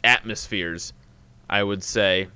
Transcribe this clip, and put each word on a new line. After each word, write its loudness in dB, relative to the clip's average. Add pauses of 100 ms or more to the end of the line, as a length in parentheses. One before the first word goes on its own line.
atmospheres, 0 (560)
I 0
would -2
say. 2